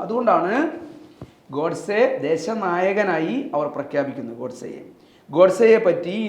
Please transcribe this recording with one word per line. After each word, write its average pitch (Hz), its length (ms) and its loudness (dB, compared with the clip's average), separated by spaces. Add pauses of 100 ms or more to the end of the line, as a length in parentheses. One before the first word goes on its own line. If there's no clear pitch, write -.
അതുകൊണ്ടാണ് 196 500 0 (1040)
ഗോഡ്സെ 170 440 -2 (280)
ദേശനായകനായി 185 1080 0 (200)
അവർ 147 200 0
പ്രഖ്യാപിക്കുന്നത്. 135 680 -6
ഗോഡ്സെയെ, - 380 -12 (480)
ഗോഡ്സെയെ 190 580 6
പറ്റി 180 280 0 (140)